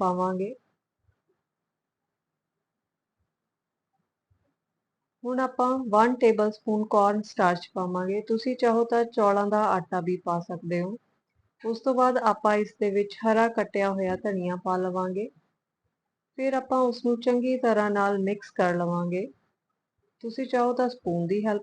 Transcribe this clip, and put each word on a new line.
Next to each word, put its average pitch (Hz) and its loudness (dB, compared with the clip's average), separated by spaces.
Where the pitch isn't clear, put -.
ਪਾਵਾਂਗੇ। 185 -2
ਹੁਣ 254 -2
ਆਪਾਂ 262 0
ਵਨ 226 4
ਟੇਬਲ 220 2
ਸਪੂਨ 214 -2
ਕੌਰਨ 208 2
ਸਟਾਰਚ 175 0
ਪਾਵਾਂਗੇ। 185 -4
ਤੁਸੀਂ 226 -2
ਚਾਹੋ 233 2
ਤਾਂ 233 0
ਚੌਲਾਂ 202 2
ਦਾ 214 0
ਆਟਾ 185 0
ਵੀ 180 -2
ਪਾ 175 -4
ਸਕਦੇ 175 -6
ਹੋ। 196 -6
ਉਸ 226 -4
ਤੋਂ 262 0
ਬਾਅਦ 254 2
ਆਪਾਂ 208 2
ਇਸ 208 -2
ਦੇ 208 0
ਵਿੱਚ 202 -2
ਹਰਾ 226 4
ਕੱਟਿਆ 202 -2
ਹੋਇਆ 190 -2
ਧਨੀਆ 180 -4
ਪਾ 180 -2
ਲਵਾਂਗੇ। 185 -4
ਫਿਰ 262 0
ਆਪਾਂ 262 0
ਉਸ 240 0
ਨੂੰ 240 2
ਚੰਗੀ 247 2
ਤਰ੍ਹਾਂ 214 2
ਨਾਲ 202 2
ਮਿਕਸ 196 -2
ਕਰ 180 2
ਲਵਾਂਗੇ। 175 -2
ਤੁਸੀਂ 233 -8
ਚਾਹੋ 247 0
ਤਾਂ 247 0
ਸਪੂਨ 170 -4
ਦੀ 208 0
ਹੈਲਪ 208 -2